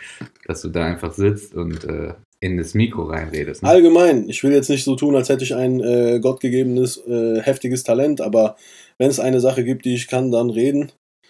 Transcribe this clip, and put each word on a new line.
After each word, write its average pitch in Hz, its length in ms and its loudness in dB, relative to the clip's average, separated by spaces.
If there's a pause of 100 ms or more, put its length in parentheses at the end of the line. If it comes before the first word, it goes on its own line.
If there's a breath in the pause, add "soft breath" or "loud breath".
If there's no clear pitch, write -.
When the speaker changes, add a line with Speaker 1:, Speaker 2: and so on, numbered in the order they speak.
(460 loud breath)
Speaker 1:
dass - 160 -8
du - 80 -10
da 82 160 -2
einfach 82 280 -6
sitzt 101 420 -2
und, 82 300 -6
äh, 80 280 -8 (300)
in 92 140 -2
das 82 160 -6
Mikro 110 300 0
reinredest, 78 600 -8
ne? 143 60 2
Speaker 2:
Allgemein, 170 580 6
ich - 160 -8
will 135 80 2
jetzt 139 180 2
nicht 139 140 0
so 131 140 -2
tun, 143 180 0
als 131 140 0
hätte 131 160 0
ich 127 100 -6
ein, 127 240 0
äh, 120 420 2
gottgegebenes, 127 760 0 (100)
äh, 117 340 0
heftiges 131 440 -2
Talent, 139 340 0
aber 110 380 2 (420 loud breath)
wenn 131 100 4
es 135 120 -2
eine 131 180 2
Sache 127 240 0
gibt, 120 220 -4
die 123 100 -2
ich 120 140 -8
kann, 127 200 -2
dann 120 200 0
reden. 139 420 -2 (380 soft breath)